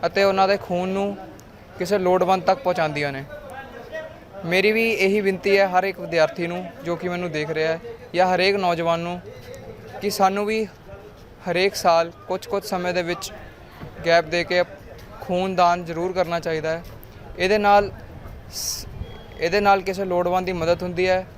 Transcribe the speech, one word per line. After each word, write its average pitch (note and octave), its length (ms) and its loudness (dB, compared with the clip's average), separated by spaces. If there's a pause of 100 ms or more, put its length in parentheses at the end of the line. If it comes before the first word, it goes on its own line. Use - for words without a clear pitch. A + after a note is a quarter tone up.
ਅਤੇ G3 180 2
ਉਹਨਾਂ F#3+ 240 4
ਦੇ G3 100 4
ਖੂਨ F#3 320 -2
ਨੂੰ G3 280 -2 (600)
ਕਿਸੇ F3+ 180 0
ਲੋੜਵੰਦ F#3 460 4
ਤੱਕ F#3 160 2
ਪਹੁੰਚਾਉਂਦੀਆਂ D#3 520 0
ਨੇ। C3+ 120 -8 (1200)
ਮੇਰੀ F#3+ 260 2
ਵੀ A3+ 200 2
ਇਹੀ G3 300 2
ਬੇਨਤੀ G3 360 2
ਹੈ G3 100 6
ਹਰ F3+ 160 4
ਇੱਕ F#3+ 160 -4
ਵਿਦਿਆਰਥੀ E3+ 480 0
ਨੂੰ F3+ 180 -6 (200)
ਜੋ E3+ 100 -2
ਕਿ F3 140 -4
ਮੈਨੂੰ F3 220 -4
ਦੇਖ D3+ 180 -4
ਰਿਹਾ D#3 220 0
ਹੈ E3 80 -2 (360)
ਜਾਂ F3+ 200 4
ਹਰੇਕ F#3+ 200 4
ਨੌਜਵਾਨ E3+ 440 2
ਨੂੰ F3 200 -6 (840)
ਕਿ G3+ 80 -2
ਸਾਨੂੰ G3 360 2
ਵੀ A3 200 0 (840)
ਹਰੇਕ F#3 260 2
ਸਾਲ E3+ 360 4 (160)
ਕੁਛ-ਕੁਛ F#3+ 380 -4
ਸਮੇਂ F3+ 280 -2
ਦੇ F3+ 100 0
ਵਿੱਚ F3 280 -4 (760)
ਗੈਪ E3 200 6
ਦੇ E3+ 180 -2
ਕੇ F3 200 2 (580)
ਖੂਨਦਾਨ F3+ 640 2
ਜ਼ਰੂਰ E3+ 280 -4
ਕਰਨਾ E3+ 260 0
ਚਾਹੀਦਾ D#3+ 300 -2
ਹੈ। E3 140 -4 (540)
ਇਹਦੇ F#3+ 200 2
ਨਾਲ G3+ 340 6 (640)
ਸ-, - 320 -8 (540)
ਇਹਦੇ E3+ 200 2
ਨਾਲ G3 220 6
ਕਿਸੇ F#3+ 240 -2
ਲੋੜਵੰਦ F3+ 400 0
ਦੀ F#3 80 -2
ਮਦਦ E3+ 300 2
ਹੁੰਦੀ F3+ 260 0
ਹੈ F#3 160 2 (120)